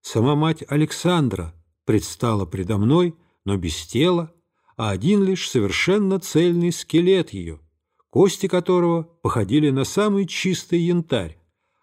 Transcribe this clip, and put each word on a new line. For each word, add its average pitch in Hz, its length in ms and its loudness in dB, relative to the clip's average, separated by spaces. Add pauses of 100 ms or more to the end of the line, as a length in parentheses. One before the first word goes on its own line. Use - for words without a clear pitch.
Сама 123 340 0
мать 156 320 0
Александра 147 880 0 (300)
предстала 107 600 0
предо 95 320 -4
мной, 160 380 2 (300)
но 98 120 -2
без 85 300 -6
тела, 165 480 -2 (420)
а 113 140 -4
один 151 320 2
лишь 190 260 -2
совершенно 190 720 0
цельный 175 540 0
скелет 175 580 0
ее, 82 300 -10 (500)
кости 185 380 2
которого 175 560 0 (180)
походили 127 480 2
на 135 140 0
самый 196 420 0
чистый - 540 -2
янтарь, 165 580 -2 (440)